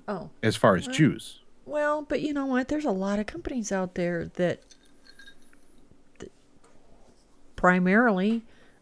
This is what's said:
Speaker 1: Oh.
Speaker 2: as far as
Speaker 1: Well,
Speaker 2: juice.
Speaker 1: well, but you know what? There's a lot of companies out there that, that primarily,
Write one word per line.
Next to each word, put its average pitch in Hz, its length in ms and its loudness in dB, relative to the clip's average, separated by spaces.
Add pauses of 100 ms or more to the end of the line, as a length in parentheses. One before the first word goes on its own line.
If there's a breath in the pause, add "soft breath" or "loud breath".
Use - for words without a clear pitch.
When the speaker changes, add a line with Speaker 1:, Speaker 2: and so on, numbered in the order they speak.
Speaker 1:
Oh. 185 220 -8 (120)
Speaker 2:
as 110 140 2
far - 180 6
as - 140 -2
Speaker 1:
Well, - 80 -6
Speaker 2:
juice. - 420 2 (260)
Speaker 1:
well, 294 380 -2
but 294 180 -4
you 302 120 -4
know 277 140 -4
what? 254 200 -2
There's 302 180 -4
a 277 60 0
lot 196 300 -2
of 208 60 -4
companies 269 440 -8
out 185 240 -4
there 170 300 -2 (100)
that, 175 240 0 (1600)
that - 140 -16 (1200)
primarily, 196 880 4 (400 soft breath)